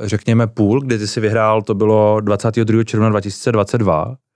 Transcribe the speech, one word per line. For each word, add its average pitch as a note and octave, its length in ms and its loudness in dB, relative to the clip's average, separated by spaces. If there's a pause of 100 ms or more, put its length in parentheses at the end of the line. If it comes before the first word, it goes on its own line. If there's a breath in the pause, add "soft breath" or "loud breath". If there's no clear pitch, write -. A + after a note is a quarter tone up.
řekněme A2 440 0
půl, A2 340 0
kdy B2 180 -4
ty G#2 80 -6
si A2+ 140 -6
vyhrál, A2 420 2
to G#2+ 120 -4
bylo G#2+ 460 2
dvacátého G#2+ 440 -2
druhého A2 200 2
června A2 240 0
dva G#2 120 0
tisíce G#2 320 -4
dvacet A2 260 0
dva. G2 380 0 (200)